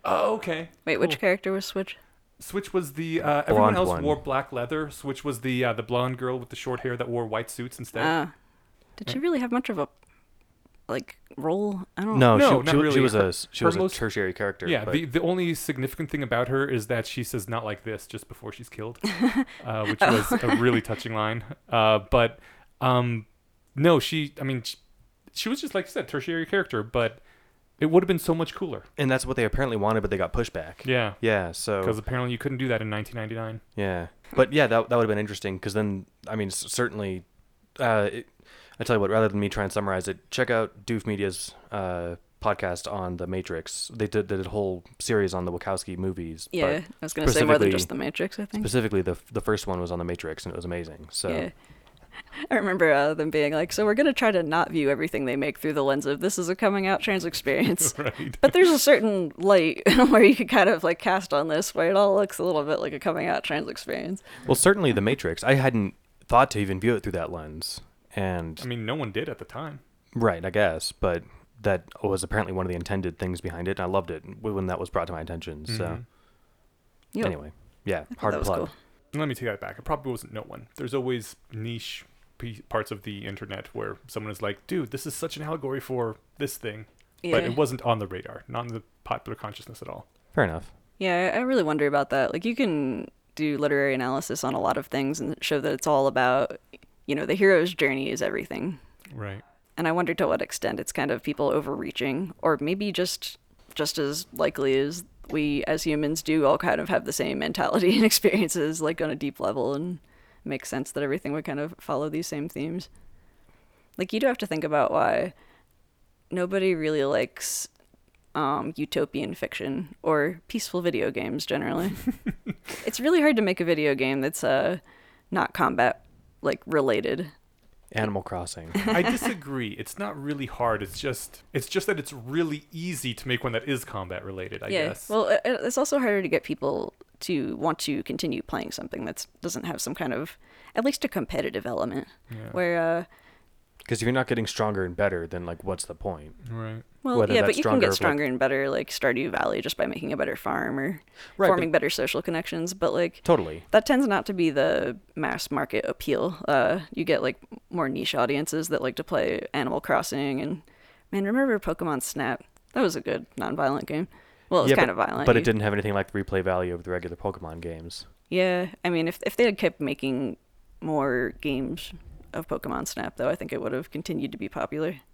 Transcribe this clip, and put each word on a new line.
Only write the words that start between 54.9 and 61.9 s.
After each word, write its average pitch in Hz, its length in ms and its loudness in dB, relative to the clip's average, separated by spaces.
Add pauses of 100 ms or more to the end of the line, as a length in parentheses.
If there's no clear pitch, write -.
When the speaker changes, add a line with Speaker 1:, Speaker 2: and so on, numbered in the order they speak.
Speaker 2:
they 123 100 0
make 139 240 -2
through 151 140 -2
the 147 100 2
lens 139 240 2
of 143 120 -2
this 185 200 0
is 170 100 -2
a 185 60 0
coming 196 320 2
out 196 140 2
trans 190 240 0
experience." - 720 0
Speaker 1:
<laughs> - 20 -8
Right. - 440 -6
Speaker 2:
But 277 120 6
there's 359 160 8
a 294 100 6
certain 208 580 4
light 180 480 6
<laughs> 247 240 8
where 294 140 10
you 240 120 12
can 233 120 -2
kind 208 220 6
of, 175 140 2
like, 170 160 4
cast 190 340 0
on 147 140 2
this, 156 280 0
where 165 140 4
it 196 60 2